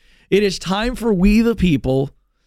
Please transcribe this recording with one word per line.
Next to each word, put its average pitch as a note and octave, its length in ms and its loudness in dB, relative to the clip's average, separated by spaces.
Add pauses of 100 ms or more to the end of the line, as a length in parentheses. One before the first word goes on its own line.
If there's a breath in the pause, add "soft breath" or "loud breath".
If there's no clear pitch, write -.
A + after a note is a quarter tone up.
(300 soft breath)
It G3+ 140 2
is F#3+ 160 -4
time G#3 340 -4
for A3 180 -2
we G3+ 280 4
the A#3 160 0
people C3+ 540 0 (360)